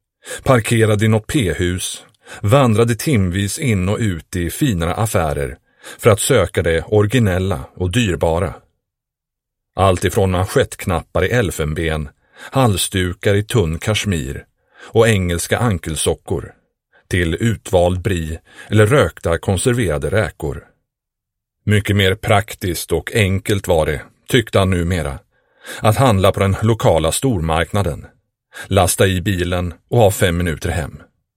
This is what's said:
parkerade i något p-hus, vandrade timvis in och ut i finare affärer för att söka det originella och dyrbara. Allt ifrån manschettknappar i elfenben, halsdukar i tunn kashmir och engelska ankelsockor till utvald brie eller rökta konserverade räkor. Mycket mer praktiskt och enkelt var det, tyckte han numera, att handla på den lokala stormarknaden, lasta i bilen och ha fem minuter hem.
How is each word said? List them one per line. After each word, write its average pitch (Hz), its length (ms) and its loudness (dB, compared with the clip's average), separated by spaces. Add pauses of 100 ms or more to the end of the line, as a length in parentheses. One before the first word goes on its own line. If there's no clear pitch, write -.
(440)
parkerade 110 640 2
i - 20 4
något 110 200 2
p-hus, 90 800 -2 (360)
vandrade 117 540 4
timvis 101 640 0
in 101 300 0
och 107 100 0
ut 95 360 -4
i 85 140 -2
finare 90 440 -2
affärer 73 640 -2 (400)
för - 120 4
att 98 100 4
söka 95 440 2
det 82 200 0
originella 98 840 0 (100)
och 90 160 -4
dyrbara. 87 600 0 (1200)
Allt 95 280 2
ifrån 95 280 2
manschettknappar 90 920 -2
i 95 60 0
elfenben, 78 800 -2 (240)
halsdukar 98 1000 0
i 104 80 0
tunn 82 360 0
kashmir 85 640 -4 (360)
och 117 260 2
engelska 92 500 0
ankelsockor 85 1000 -4 (520)
till 87 280 0
utvald 90 680 0
brie 82 400 -4 (260)
eller 107 180 4
rökta 95 520 0
konserverade 90 720 -2
räkor. 82 560 -4 (960)
Mycket 101 320 0
mer 95 200 2
praktiskt - 760 -2
och 80 240 -2
enkelt 98 520 0
var 82 180 2
det, 76 160 -4 (260)
tyckte 113 320 2
han 95 100 2
numera, 85 500 -2 (600)
att 107 180 2
handla 98 340 4
på - 80 -4
den 98 220 2
lokala 98 500 2
stormarknaden, 85 920 -2 (640)
lasta 95 400 2
i 92 140 0
bilen 87 520 -2 (160)
och 117 100 2
ha 104 120 6
fem 87 260 0
minuter 82 320 -4
hem. 80 340 -6 (340)